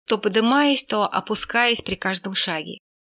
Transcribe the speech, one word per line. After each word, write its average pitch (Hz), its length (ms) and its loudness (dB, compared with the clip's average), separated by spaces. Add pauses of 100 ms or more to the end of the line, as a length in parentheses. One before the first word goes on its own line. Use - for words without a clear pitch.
то 220 120 0
подымаясь, 240 640 2
то 208 220 0
опускаясь 233 760 0
при 190 140 -6
каждом 190 400 -4
шаге. 160 420 -4 (360)